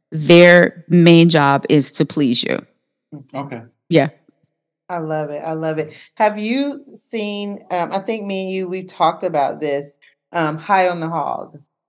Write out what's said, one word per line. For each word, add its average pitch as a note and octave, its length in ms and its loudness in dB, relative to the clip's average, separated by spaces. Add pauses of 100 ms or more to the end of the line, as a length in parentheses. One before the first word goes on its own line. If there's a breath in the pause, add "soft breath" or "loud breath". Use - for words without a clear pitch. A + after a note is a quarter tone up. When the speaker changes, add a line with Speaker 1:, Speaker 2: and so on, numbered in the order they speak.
(120)
Speaker 1:
their F3 760 6
main E3+ 420 6
job C#3 400 2
is C#3+ 240 2
to D#3 120 -2
please C3 380 -2
you. - 220 -6 (680)
Speaker 2:
Okay. C3+ 280 -12 (280)
Speaker 1:
Yeah. D3+ 200 2 (800)
Speaker 3:
I F3+ 100 -8
love D#3 300 -6
it. D3 140 -10
I D#3+ 100 -8
love D#3+ 260 -6
it. D#3 140 -10 (220 soft breath)
Have G#3 220 -2
you B3+ 460 -6 (100)
seen, G#3 800 -10
um, F3 200 -4
I G3 80 -4
think G#3+ 260 -8
me F#3+ 180 -6
and F#3+ 80 -8
you, F#3+ 160 -6
we F#3 160 -10
talked E3+ 400 -2
about D3+ 380 -4
this, C#3+ 320 -6 (380)
um, D#3 260 -4
High F#3 320 0
on F3 100 -6
the E3 100 -6
Hog. D3+ 500 -8 (300)